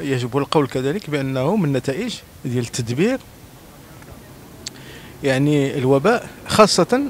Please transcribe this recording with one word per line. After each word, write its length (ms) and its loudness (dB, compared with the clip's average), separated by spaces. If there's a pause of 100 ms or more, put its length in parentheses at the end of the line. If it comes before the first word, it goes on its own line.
يجب 360 -2
القول 300 2
كذلك 440 -4
بأنه 460 0
من 160 2
نتائج 420 -2 (300)
ديال 200 0
التدبير، 540 -2 (2000)
يعني، 540 2
الوباء، 500 2 (180)
خاصة 640 4